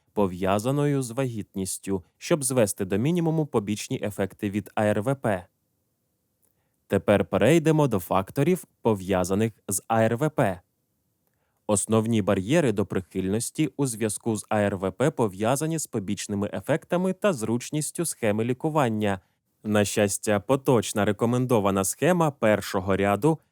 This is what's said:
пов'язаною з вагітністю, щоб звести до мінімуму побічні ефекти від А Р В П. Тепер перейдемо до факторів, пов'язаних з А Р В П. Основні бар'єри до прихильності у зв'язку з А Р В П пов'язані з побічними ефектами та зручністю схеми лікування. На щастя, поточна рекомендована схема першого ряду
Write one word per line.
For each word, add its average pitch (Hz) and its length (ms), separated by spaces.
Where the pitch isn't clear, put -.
пов'язаною 104 840
з 117 100
вагітністю, 98 920
щоб 160 260
звести 113 420
до 98 120
мінімуму 156 480
побічні 107 580
ефекти 104 460
від 98 260
А 107 100
Р 104 160
В 131 140
П. 104 300
Тепер 101 380
перейдемо 151 600
до 110 120
факторів, 139 640
пов'язаних 98 720
з 101 200
А 113 140
Р 113 160
В 147 120
П. 98 300
Основні 110 540
бар'єри 104 500
до 101 140
прихильності 98 920
у 143 80
зв'язку 113 500
з 101 140
А 107 100
Р 101 180
В 92 140
П 143 200
пов'язані 127 680
з - 80
побічними 101 680
ефектами 175 600
та 202 200
зручністю 147 720
схеми 110 400
лікування. 120 760
На 104 220
щастя, 104 540
поточна 120 640
рекомендована 107 800
схема 160 480
першого 101 680
ряду 101 420